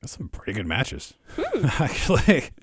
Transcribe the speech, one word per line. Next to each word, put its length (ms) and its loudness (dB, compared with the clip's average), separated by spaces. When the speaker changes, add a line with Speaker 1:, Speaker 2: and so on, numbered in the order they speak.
Speaker 1:
That's 160 -10
some 120 -8
pretty 240 -6
good 160 -2
matches, 460 -2
Speaker 2:
Hmm. 300 2
Speaker 1:
<laughs> 160 4
actually. 680 2